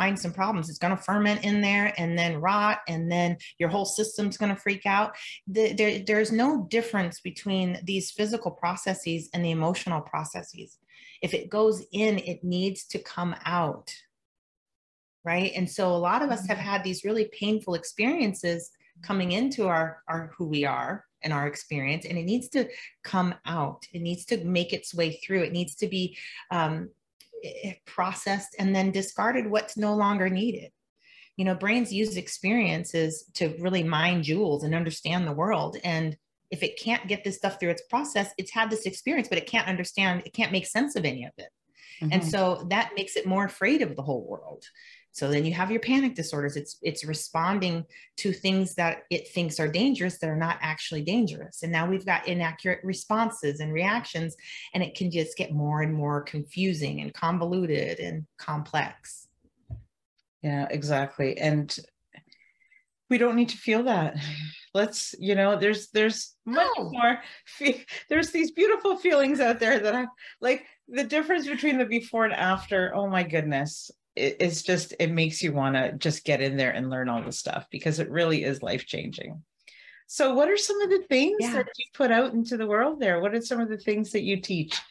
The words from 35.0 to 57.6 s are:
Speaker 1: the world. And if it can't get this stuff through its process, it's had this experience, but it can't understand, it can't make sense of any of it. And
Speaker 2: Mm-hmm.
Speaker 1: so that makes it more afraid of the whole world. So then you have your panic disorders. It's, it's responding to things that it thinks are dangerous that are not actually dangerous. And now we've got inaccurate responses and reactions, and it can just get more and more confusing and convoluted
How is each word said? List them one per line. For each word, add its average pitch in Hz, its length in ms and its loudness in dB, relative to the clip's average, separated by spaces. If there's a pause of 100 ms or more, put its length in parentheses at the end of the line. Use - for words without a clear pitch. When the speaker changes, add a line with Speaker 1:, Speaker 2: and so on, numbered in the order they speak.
Speaker 1:
the 147 160 -2
world. 170 420 0
And 160 320 0 (340)
if 180 120 -4
it - 180 -4
can't 226 320 -2
get 196 120 -4
this 196 120 -4
stuff 196 220 -2
through 170 180 0
its 170 140 -14
process, 240 480 0
it's - 200 -8
had 226 120 2
this 214 160 -2
experience, 247 420 -2
but 170 100 2
it - 140 -4
can't 226 160 2
understand, 185 560 0
it - 80 -16
can't 208 200 0
make 185 140 0
sense 285 300 0
of 175 80 0
any 127 200 -2
of - 120 -14
it. - 140 -16 (500)
And 165 220 2
Speaker 2:
Mm-hmm. 160 80 -2
Speaker 1:
so 180 400 2
that 226 260 0
makes 196 200 -6
it - 100 -2
more 190 180 2
afraid 196 380 2
of 160 140 -2
the 139 60 -6
whole 135 220 -4
world. 78 400 -14 (460)
So - 180 -4
then 147 160 2
you 165 100 0
have 185 180 0
your 226 80 0
panic 262 340 2
disorders. 143 420 -4
It's, - 240 -10
it's - 240 -6
responding 170 800 -2 (340)
to 196 140 -2
things 190 440 0
that 170 220 0 (120)
it 170 240 -2
thinks 165 240 -2
are 156 80 2
dangerous 180 520 0
that 160 120 -2
are 156 60 -2
not 165 240 0
actually 156 420 -4
dangerous. 165 640 -2
And 170 80 -2
now 170 180 2
we've 190 160 -2
got 180 220 0
inaccurate 175 560 -2
responses 190 720 -2
and 156 140 -4
reactions, 170 640 -2 (380)
and 180 80 0
it 151 120 -4
can 180 160 -2
just 160 260 -2
get - 140 -4
more 147 320 0
and 156 100 0
more 147 300 -2
confusing 147 800 -4
and 147 120 -8
convoluted 170 840 0